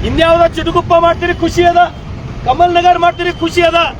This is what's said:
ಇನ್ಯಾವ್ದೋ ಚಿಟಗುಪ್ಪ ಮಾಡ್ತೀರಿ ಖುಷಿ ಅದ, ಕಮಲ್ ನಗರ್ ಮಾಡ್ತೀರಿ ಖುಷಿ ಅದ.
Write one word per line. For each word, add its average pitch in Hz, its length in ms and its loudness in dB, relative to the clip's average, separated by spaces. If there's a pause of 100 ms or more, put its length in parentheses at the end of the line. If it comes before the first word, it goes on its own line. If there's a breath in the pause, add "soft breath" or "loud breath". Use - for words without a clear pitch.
ಇನ್ಯಾವ್ದೋ 330 480 2
ಚಿಟಗುಪ್ಪ 330 380 -2 (120)
ಮಾಡ್ತೀರಿ 339 380 0
ಖುಷಿ 339 280 0
ಅದ, 349 100 4 (640)
ಕಮಲ್ 339 320 2
ನಗರ್ 349 260 2
ಮಾಡ್ತೀರಿ 349 300 -2 (100)
ಖುಷಿ 339 260 0
ಅದ. 330 100 0 (200)